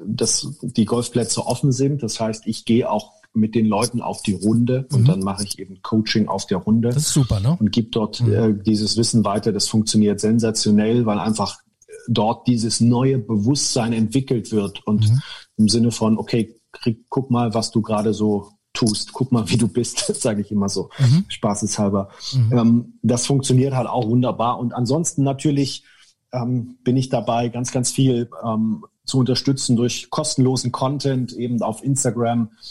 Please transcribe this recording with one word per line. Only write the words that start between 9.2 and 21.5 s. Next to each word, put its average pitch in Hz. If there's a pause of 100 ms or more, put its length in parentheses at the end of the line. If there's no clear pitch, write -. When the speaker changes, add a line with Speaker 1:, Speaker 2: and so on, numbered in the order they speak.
Speaker 1:
weiter. 104
Das 101
funktioniert 104
sensationell, 110
weil 104
einfach 104 (520)
dort 113
dieses 117
neue 123
Bewusstsein 117
entwickelt 113
wird 101
und 107
Speaker 2:
Mhm. 131 (360)
Speaker 1:
im 107
Sinne 117
von, 110
Okay, 110 (180)
krieg, -
guck 135
mal, 120
was 113
du 113
gerade 107
so 104 (240)
tust. -
Guck -
mal, 113
wie 123
du 110
bist, -
<laughs> -
sage 104
ich -
immer 101
so, 95 (100)
Speaker 2:
Mhm. 139
Speaker 1:
spaßeshalber. 101 (240)